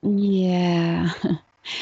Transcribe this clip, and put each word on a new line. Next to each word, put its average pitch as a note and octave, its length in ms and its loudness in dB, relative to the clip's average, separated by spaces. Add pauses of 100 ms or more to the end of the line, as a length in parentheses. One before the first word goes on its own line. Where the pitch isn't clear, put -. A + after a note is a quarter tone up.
Yeah. F3+ 1080 2 (120)
<laughs> - 140 -2 (440)